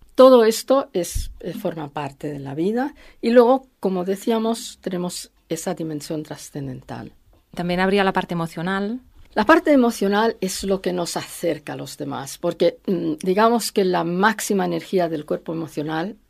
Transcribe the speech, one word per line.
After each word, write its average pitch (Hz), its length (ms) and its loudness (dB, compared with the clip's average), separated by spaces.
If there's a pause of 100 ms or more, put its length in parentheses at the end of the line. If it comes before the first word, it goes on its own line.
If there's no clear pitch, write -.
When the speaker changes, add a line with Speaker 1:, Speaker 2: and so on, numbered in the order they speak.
(140)
Speaker 1:
Todo 254 320 10
esto 220 480 2
es, - 380 -4 (100)
eh, 175 100 -8
forma 156 380 -8
parte 143 420 -8
de 143 80 -8
la 139 160 -10
vida 226 400 -2 (260)
y 233 100 0
luego, 247 360 6 (140)
como 185 240 -2
decíamos, 226 760 -2
tenemos 180 520 -6 (180)
esa 165 240 -4
dimensión 156 500 -6
trascendental. 135 880 -12 (420)
Speaker 2:
También 175 280 -2
habría 190 240 2
la 190 80 2
parte 185 200 -2
emocional. 190 680 -4 (320)
Speaker 1:
La 214 120 0
parte 320 280 6
emocional 226 640 2
es 185 240 -6
lo 196 160 0
que 180 140 -4
nos 175 240 -4
acerca - 560 -6
a - 20 -10
los 135 220 -12
demás, 135 400 -10
porque, 170 400 0 (100)
mm, 170 360 -2
digamos 208 500 2
que 202 100 2
la 180 220 0
máxima 196 580 0
energía 175 460 -2
del 156 160 -6
cuerpo 175 260 -6
emocional, 160 640 -6 (140)